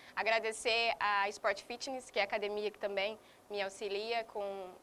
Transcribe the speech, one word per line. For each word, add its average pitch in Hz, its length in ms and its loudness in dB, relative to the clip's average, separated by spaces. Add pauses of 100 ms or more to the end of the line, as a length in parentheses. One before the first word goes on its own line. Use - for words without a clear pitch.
(160)
Agradecer 226 840 2
a 202 300 4
Sport 202 340 0
Fitness, 254 480 -8
que - 80 0
é 202 40 6
a - 20 4
academia 208 460 0
que - 80 -10
também 202 400 0 (320)
me 208 100 -2
auxilia 208 640 -2
com 196 460 -6 (120)